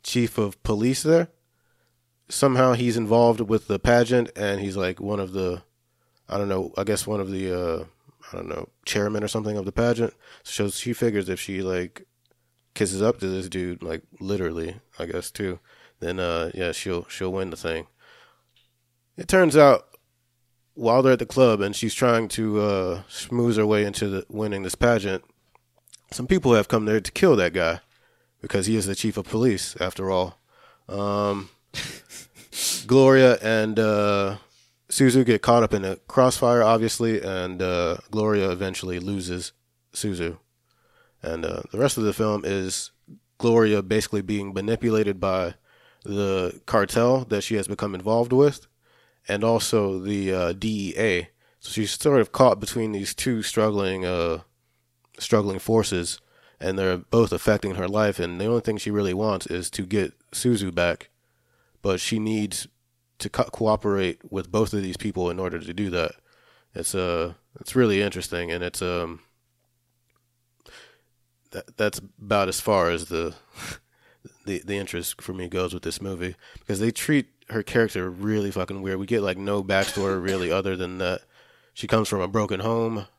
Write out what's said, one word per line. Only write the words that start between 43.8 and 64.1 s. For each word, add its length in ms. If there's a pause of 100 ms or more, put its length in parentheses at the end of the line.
basically 400
being 320
manipulated 640
by 360 (500)
the 600
cartel 580
that 180
she 140
has 100
become 300
involved 360
with, 360 (580)
and 160
also 560
the, 340
uh, 200
D 440
E 40
A. 280 (300)
So 140
she's 280
sort 200
of 100
caught 300
between 320
these 200
two 300
struggling, 640
uh, 360 (760)
struggling 400
forces, 640 (400)
and 180
they're 200
both 340
affecting 420
her 140
life, 320
and 200
the 60
only 140
thing 160
she 160
really 220
wants 340
is 220
to 140
get 280 (180)
Suzu 420
back, 380 (720)
but 180
she 200
needs 480 (500)
to 120
co-, 140
cooperate 840